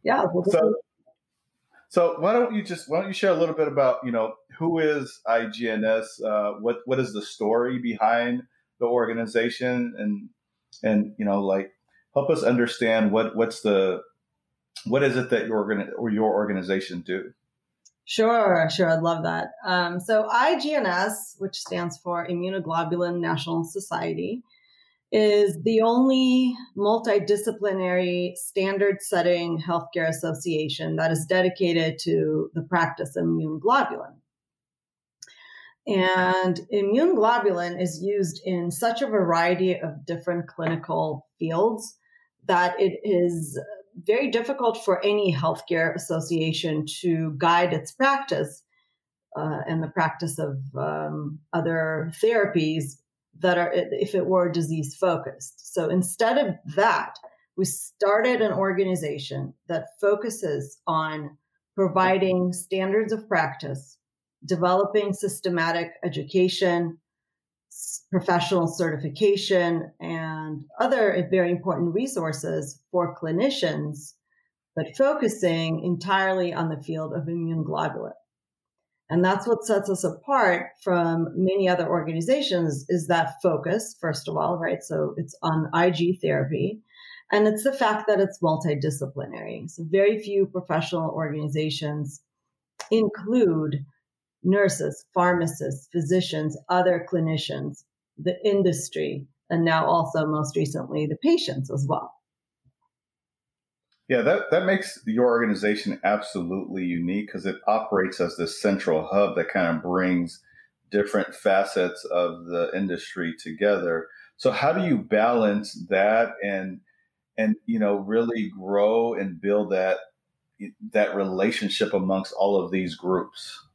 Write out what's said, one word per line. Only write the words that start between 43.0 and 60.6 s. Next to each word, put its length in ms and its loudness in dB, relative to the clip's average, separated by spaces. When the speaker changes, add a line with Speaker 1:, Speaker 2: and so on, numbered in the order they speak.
Speaker 1:
is 580 0
very 360 0
difficult 520 -2
for 220 2
any 260 2
healthcare 600 0
association 920 -2
to 360 0
guide 340 4
its 200 -4
practice, 720 -2
uh, 300 -4
and 160 -2
the 60 -6
practice 500 -2
of, 180 -4
um, 640 -4
other 680 -2
therapies 760 2
that 180 4
are, 160 0
if 400 0
it 140 0
were 240 4
disease 440 -2
focused. 800 -4
So 160 0
instead 480 2
of 160 2
that, 400 2
we 80 2
started 760 0
an 100 2
organization 1040 -2
that 200 -4
focuses 840 -2